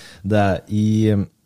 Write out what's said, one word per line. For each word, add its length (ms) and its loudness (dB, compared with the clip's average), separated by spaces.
Да, 440 0
и 580 0